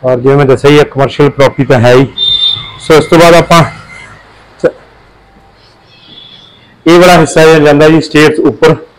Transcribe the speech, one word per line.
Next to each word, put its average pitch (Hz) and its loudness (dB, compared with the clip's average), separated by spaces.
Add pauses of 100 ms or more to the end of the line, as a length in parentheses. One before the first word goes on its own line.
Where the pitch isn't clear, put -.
ਔਰ 127 -2
ਜਿਵੇਂ 135 0
ਮੈਂ 143 0
ਦੱਸਿਆ 135 0
ਹੀ 147 4
ਹੈ, 143 2
ਕਮਰਸ਼ੀਅਲ 139 -2
ਪ੍ਰੋਪਰਟੀ 135 -2
ਤਾਂ 127 0
ਹੈ 123 2
ਹੀ। 131 2 (720)
ਸੋ, - -2
ਇਸ 151 0
ਤੋਂ 170 0
ਬਾਅਦ 170 4
ਆਪਾਂ 170 0 (1000)
ਚ-, 160 -2 (2250)
ਇਹ 175 4
ਵਾਲਾ 180 2
ਹਿੱਸਾ 160 0
ਜਿਹੜਾ 160 2
ਜਾਂਦਾ 147 2
ਜੀ 160 0
ਸਟੇਅਰਸ 151 -2
ਉੱਪਰ 160 0 (240)